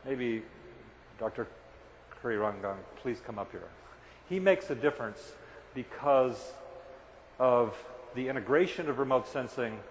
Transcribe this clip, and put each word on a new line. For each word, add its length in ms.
Maybe 400
Doctor 280
Kasturi 260
Rangan, 380
please 280
come 140
up 120
here. 180
He 140
makes 280
a 60
difference 580
because 800
of 380
the 120
integration 600
of 100
remote 300
sensing 500